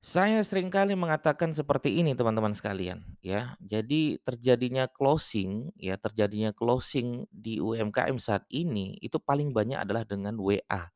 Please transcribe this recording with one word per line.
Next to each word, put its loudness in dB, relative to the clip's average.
Saya 4
seringkali 2
mengatakan 2
seperti 0
ini, 4
teman-teman 2
sekalian, -6
ya. -4
Jadi 0
terjadinya 2
closing, 0
ya, -4
terjadinya 0
closing -2
di -8
U -2
M -2
K 0
M -2
saat -2
ini -4
itu -4
paling 0
banyak 0
adalah -4
dengan -6
W 2
A. -4